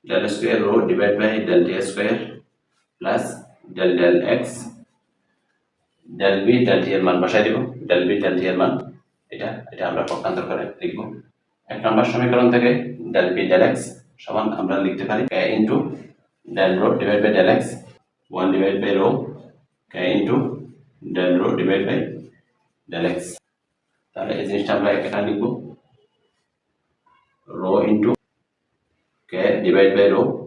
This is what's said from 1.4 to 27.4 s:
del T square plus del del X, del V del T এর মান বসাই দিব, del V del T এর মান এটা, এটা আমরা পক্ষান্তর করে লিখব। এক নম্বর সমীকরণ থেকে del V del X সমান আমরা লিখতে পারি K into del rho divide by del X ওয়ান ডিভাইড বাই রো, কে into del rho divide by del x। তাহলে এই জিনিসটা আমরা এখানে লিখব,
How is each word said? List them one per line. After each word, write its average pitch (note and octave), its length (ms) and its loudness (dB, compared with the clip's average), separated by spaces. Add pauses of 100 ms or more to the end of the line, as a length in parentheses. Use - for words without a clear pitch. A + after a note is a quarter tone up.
del F3 180 6
T - 40 -4 (180)
square G#2+ 300 -2 (800)
plus A#2+ 260 -2 (520)
del F#2 140 2 (100)
del F2 160 6 (220)
X, - 40 -4 (1700)
del G2 280 0 (100)
V - 20 4 (200)
del F#2 160 4
T - 20 -4 (100)
এর F#2 100 0
মান F2+ 160 2
বসাই G#2+ 240 2
দিব, A2+ 100 0 (320)
del F#2 200 4
V - 20 0 (140)
del F#2 140 0
T F#2 120 -2
এর F#2 100 -2
মান - 120 2 (600)
এটা, G#2+ 140 -8 (240)
এটা F#2+ 180 -8
আমরা - 200 -4
পক্ষান্তর - 400 -4
করে - 140 -4 (180)
লিখব। - 160 -6 (760)
এক G#2+ 120 -10
নম্বর A2 280 2
সমীকরণ B2 420 4
থেকে A#2+ 160 4 (440)
del F#2 200 2
V - 40 -2 (120)
del F#2 120 6 (100)
X - 40 -2 (480)
সমান A2 220 -4 (140)
আমরা F#2+ 240 -2
লিখতে F#2+ 260 -4
পারি - 120 -2 (100)
K - 20 -6 (220)
into A2 200 2 (800)
del F#2+ 240 2
rho G#2 80 4 (120)
divide G#2 240 2
by G#2+ 140 4
del - 200 6
X - 40 -2 (680)
ওয়ান F#2 240 -2
ডিভাইড G2 280 0
বাই G2+ 180 0
রো, - 80 4 (840)
কে - 100 -10 (160)
into - 200 0 (800)
del F2+ 240 2
rho - 160 0
divide G2 320 0
by - 100 -2 (880)
del E3+ 160 -6 (120)
x। - 20 -6 (1000)
তাহলে G2+ 240 -6
এই G2 80 -6
জিনিসটা G2+ 280 -2
আমরা G2+ 200 2
এখানে G2+ 320 -4
লিখব, G#2 160 -2 (2000)